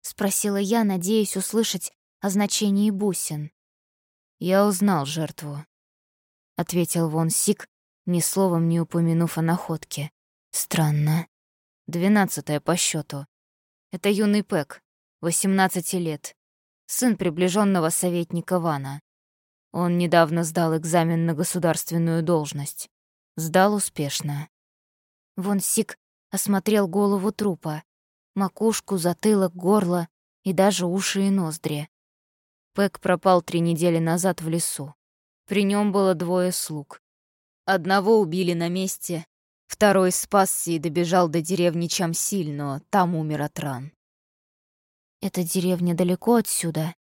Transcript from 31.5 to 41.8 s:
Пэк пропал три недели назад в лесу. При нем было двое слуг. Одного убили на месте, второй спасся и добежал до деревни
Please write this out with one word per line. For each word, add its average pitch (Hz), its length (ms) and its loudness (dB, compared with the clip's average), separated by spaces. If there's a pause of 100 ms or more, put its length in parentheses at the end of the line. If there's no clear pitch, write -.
Пэк 196 260 0
пропал 185 420 4
три 170 180 -2
недели 170 400 2
назад 170 420 0
в 160 80 -4
лесу. 160 440 -4 (520)
При 202 180 0
нем 208 280 2
было 190 220 4
двое 180 380 0
слуг. - 500 -10 (640)
Одного 190 540 2
убили 175 340 0
на 170 160 -2
месте, 180 560 -6 (400)
второй 190 460 4
спасся - 600 0
и 165 80 -2
добежал 170 480 2
до 156 140 0
деревни 170 460 0